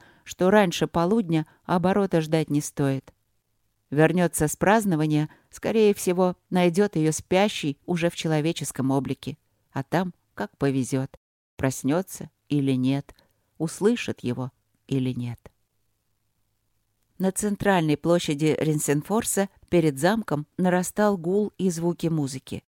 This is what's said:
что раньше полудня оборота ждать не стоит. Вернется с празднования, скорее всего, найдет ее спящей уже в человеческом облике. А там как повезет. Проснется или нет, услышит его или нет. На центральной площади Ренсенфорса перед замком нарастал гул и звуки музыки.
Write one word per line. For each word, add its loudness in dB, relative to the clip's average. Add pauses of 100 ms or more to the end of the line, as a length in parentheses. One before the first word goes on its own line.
(220)
что 0
раньше 4
полудня 0 (200)
оборота 0
ждать -2
не 0
стоит. -4 (800)
Вернется 2
с -4
празднования, 2 (220)
скорее 2
всего, 0 (140)
найдет 2
ее 0
спящей 0
уже -2
в -8
человеческом -2
облике. -4 (360)
А -6
там -2 (260)
как -10
повезет. -2 (460)
Проснется -4 (180)
или 0
нет, -2 (440)
услышит -2
его -6 (340)
или -2
нет. -8 (1800)
На 0
центральной 0
площади 2
Ренсенфорса 0 (180)
перед 2
замком 0 (100)
нарастал 0
гул -2
и 0
звуки -2
музыки. -4 (140)